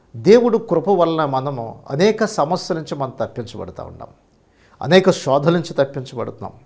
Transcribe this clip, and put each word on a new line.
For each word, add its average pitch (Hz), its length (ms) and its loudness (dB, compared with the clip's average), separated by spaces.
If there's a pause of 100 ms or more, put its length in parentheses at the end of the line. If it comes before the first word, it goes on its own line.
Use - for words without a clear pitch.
(160)
దేవుడు 226 420 6
కృప 175 320 0
వలన 165 360 2
మనము 131 540 -6 (100)
అనేక 214 360 2
సమస్యల 175 520 -2
నుంచి 160 180 -8
మనం 135 240 -6
తప్పించబడుతూ 101 640 -8
ఉన్నాం, 87 240 -16 (760)
అనేక 185 300 4
శోధల 147 420 2
నుంచి 170 200 -4
తప్పించబడుతున్నాం. 123 800 -6 (120)